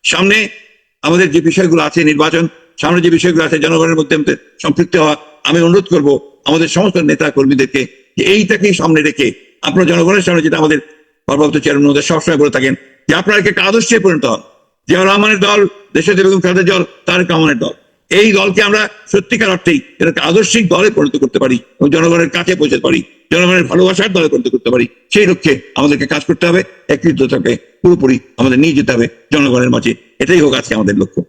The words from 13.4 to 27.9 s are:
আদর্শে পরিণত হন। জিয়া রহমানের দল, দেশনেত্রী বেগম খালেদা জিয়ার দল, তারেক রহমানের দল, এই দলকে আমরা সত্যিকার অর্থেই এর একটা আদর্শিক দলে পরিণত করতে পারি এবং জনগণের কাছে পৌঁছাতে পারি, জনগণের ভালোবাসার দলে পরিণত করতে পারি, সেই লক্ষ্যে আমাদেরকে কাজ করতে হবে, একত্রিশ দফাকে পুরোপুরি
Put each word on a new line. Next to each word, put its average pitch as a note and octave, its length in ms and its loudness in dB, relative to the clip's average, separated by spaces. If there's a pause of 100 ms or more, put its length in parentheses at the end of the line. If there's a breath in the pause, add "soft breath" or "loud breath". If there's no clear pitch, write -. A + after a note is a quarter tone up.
আদর্শে A3 360 0
পরিণত E3 260 0
হন। A2+ 160 -2 (460)
জিয়া F3 160 2
রহমানের G#3 360 2
দল, G3+ 280 2 (260)
দেশনেত্রী F3+ 320 0
বেগম F#3+ 160 2
খালেদা F3+ 200 0
জিয়ার F#3 180 0
দল, E3 60 -2 (200)
তারেক F3+ 260 -2
রহমানের D#3 280 0
দল, C3 140 -6 (360)
এই G#3 220 2
দলকে G3 300 0
আমরা G#3 280 0 (220)
সত্যিকার G#3+ 380 -2
অর্থেই F3 300 -2 (200)
এর E3 80 0
একটা - 140 -2
আদর্শিক F#3 460 0
দলে F3+ 220 2
পরিণত D3+ 280 -2
করতে C3+ 220 -2
পারি B2+ 200 0 (200)
এবং C#3+ 100 2
জনগণের E3 400 2
কাছে F3 260 -4
পৌঁছাতে D3 260 -2
পারি, - 220 -2 (280)
জনগণের F3+ 320 2
ভালোবাসার F#3 500 0
দলে E3+ 160 0
পরিণত B2+ 180 -2
করতে B2 220 -2
পারি, A#2+ 180 0 (220)
সেই G#3 160 2
লক্ষ্যে E3 340 0 (160)
আমাদেরকে C#3+ 320 0
কাজ D3 180 -4
করতে F3 220 -2
হবে, F3 160 0 (240)
একত্রিশ - 280 0
দফাকে B2 420 -2 (240)
পুরোপুরি C3+ 380 2 (180)